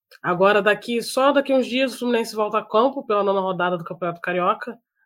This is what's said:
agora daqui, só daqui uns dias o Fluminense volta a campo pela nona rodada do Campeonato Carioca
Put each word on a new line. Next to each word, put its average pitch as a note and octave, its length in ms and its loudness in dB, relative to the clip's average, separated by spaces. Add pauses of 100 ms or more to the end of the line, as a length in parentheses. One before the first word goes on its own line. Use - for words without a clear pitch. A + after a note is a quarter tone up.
(240)
agora F#3+ 380 4
daqui, G#3 420 0
só C4+ 280 2
daqui C#4 220 2
uns B3 140 2
dias B3+ 260 0
o - 60 -14
Fluminense A#3 360 -2
volta G#3+ 220 -2
a G#3 80 -2
campo C4 400 0
pela G#3 180 0
nona G3 180 0
rodada F3+ 360 -2
do E3 60 -12
Campeonato E3+ 380 -8
Carioca F#3+ 580 -2 (260)